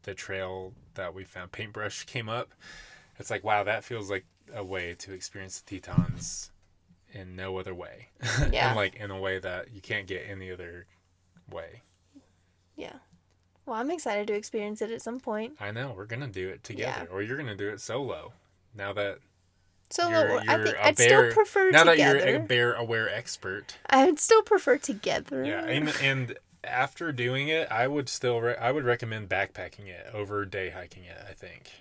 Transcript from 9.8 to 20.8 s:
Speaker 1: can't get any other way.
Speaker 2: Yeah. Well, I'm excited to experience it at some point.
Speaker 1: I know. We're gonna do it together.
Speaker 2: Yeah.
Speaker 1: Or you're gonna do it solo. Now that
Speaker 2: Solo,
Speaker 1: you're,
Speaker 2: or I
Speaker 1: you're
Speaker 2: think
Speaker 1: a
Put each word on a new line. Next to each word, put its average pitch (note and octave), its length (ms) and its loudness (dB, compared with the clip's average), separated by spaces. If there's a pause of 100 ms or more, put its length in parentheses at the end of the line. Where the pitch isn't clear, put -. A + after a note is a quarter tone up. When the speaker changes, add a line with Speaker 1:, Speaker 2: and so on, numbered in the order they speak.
Speaker 1:
can't G2+ 260 -6
get F2+ 220 -8
any F#2+ 240 -12
other F2 340 -14 (640)
way. E2 320 -12 (920)
Speaker 2:
Yeah. C#4+ 200 -14 (680)
Well, A#3 140 -8
I'm C4+ 100 -4
excited A3 360 -4
to G#3+ 80 -2
experience G#3+ 480 -6
it G#3+ 80 -6
at A3+ 100 -8
some A#3+ 200 -8
point. A3 380 -6
Speaker 1:
I G#2 120 -6
know. A#2+ 260 -6
We're F#2+ 80 -10
gonna A#2 220 -8
do F#2+ 240 -6
it - 120 -14
together. - 460 -6
Speaker 2:
Yeah. F2+ 60 -12
Speaker 1:
Or G2 80 -2
you're A#2 160 -6
gonna A#2 180 -8
do G2+ 140 -4
it G2+ 100 -10
solo. A2 520 -6 (420)
Now G2+ 180 -6
that G2+ 260 -2 (720)
Speaker 2:
Solo, F4 200 0 (100)
Speaker 1:
you're, C#4+ 120 4
Speaker 2:
or - 80 2
I - 160 4
Speaker 1:
you're G#2+ 80 2
Speaker 2:
think - 120 2
Speaker 1:
a G#2+ 100 4